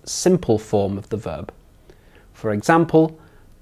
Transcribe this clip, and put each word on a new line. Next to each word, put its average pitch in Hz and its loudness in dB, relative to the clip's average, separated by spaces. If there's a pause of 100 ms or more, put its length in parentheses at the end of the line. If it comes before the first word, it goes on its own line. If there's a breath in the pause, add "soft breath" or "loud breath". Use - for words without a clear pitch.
simple 175 2
form 101 -2
of 101 -12
the 107 -4
verb. 85 -10 (840 soft breath)
For 110 -4
example, 160 2 (440 soft breath)